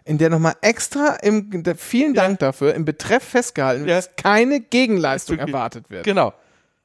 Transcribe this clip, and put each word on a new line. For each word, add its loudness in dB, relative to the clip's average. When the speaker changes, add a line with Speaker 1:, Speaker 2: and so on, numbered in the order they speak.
Speaker 1:
in -2
der 4
nochmal 2
extra 0
im, -2
da, -2
vielen 0
Speaker 2:
Ja. 4
Speaker 1:
Dank 0
dafür, 0
im -4
Betreff -2
festgehalten -2
wird, -4
Speaker 2:
Ja. 2
Speaker 1:
dass -6
keine 2
Gegenleistung 0
Speaker 2:
Okay. -6
Speaker 1:
erwartet -6
wird. -10
Speaker 2:
Genau. 2